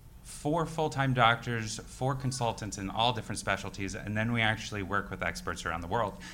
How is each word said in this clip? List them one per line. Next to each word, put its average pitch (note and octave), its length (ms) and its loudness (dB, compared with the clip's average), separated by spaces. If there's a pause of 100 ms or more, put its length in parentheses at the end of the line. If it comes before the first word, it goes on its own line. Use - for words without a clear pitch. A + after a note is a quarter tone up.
(220)
four D#3+ 440 -2
full-time C3+ 480 2
doctors, A#2 720 4
four C3 280 -2
consultants A#2 600 -2
in F#2+ 140 -4
all A2+ 240 4
different G#2 240 -6
specialties, G2 560 -2
and G#2 200 -4
then A2+ 200 2
we A#2 80 4
actually A2 400 0
work F#2+ 280 0
with F#2 120 -4
experts E2+ 420 -2
around E2+ 160 -2
the E2+ 60 -8
world. G2+ 320 0 (160)